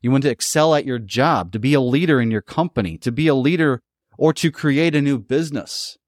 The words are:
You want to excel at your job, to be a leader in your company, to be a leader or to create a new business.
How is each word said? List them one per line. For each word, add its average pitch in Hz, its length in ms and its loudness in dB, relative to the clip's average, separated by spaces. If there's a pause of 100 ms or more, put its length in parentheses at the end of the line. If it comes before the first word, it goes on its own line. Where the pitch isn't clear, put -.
You 120 80 -2
want 135 140 2
to 147 60 2
excel 156 440 0
at 147 120 0
your 127 140 -4
job, 113 520 -2
to 110 80 -6
be 131 140 2
a 139 80 4
leader 139 400 2
in 113 100 0
your 107 100 -2
company, 101 580 -4
to 123 120 -4
be 147 160 0
a 143 80 4
leader 143 460 0 (360)
or 160 160 4
to 160 180 0
create 151 440 0
a 147 60 2
new 143 160 0
business. 139 800 -6 (100)